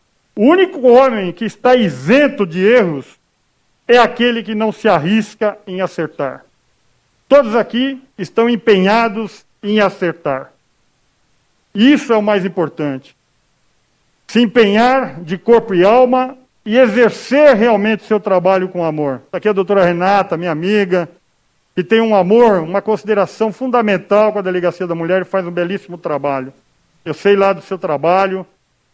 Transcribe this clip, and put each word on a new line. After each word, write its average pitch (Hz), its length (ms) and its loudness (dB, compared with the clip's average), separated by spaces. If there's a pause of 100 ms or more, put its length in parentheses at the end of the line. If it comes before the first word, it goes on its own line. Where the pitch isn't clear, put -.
(340)
"O 208 100 0
único 330 420 2
homem 240 460 4
que 226 140 -8
está 247 280 0
isento 202 680 0
de 170 160 -6
erros 185 460 2 (840)
é 240 80 4
aquele 233 460 0
que 208 120 -8
não 214 180 -2
se - 160 -4
arrisca 202 680 -2 (100)
em 185 140 -8
acertar." 151 640 -8 (840)
Todos 262 260 4
aqui 254 480 -4 (160)
estão 226 320 -2
empenhados 214 960 0 (160)
em 208 180 0
acertar. 160 720 -4 (1200)
Isso 240 380 2
é 226 40 2
o 214 60 0
mais 208 220 0
importante. 151 720 -6 (1120)
Se - 140 0
empenhar 226 840 2
de 170 160 -8
corpo 226 360 0
e 175 100 4
alma 254 520 2 (280)
e 214 120 -2
exercer 247 800 4
realmente 214 500 0
o - 20 -20
seu 214 120 0
trabalho 185 500 0
com 175 160 -6
amor. 147 460 -4
Tá 185 80 -8
aqui 208 100 -4
a 208 40 0
doutora 196 320 0
Renata, 185 520 0
minha 175 140 -6
amiga, 180 580 -2 (680)
que 180 100 -4
tem 226 160 2
um 220 160 0
amor, 202 440 2
uma 175 200 -6
consideração 208 720 -4
fundamental 214 800 0
com 208 60 -6
a 202 40 -6
Delegacia 180 440 -4
da 170 80 -4
Mulher 170 280 -2
e 175 40 -10
faz 190 200 -6
um 175 40 -10
belíssimo 175 480 -8
trabalho. 139 540 -6 (520)
Eu 165 80 -8
sei 202 240 0
lá 196 160 2
do 175 80 -6
seu - 160 -10
trabalho, 180 720 -2 (480)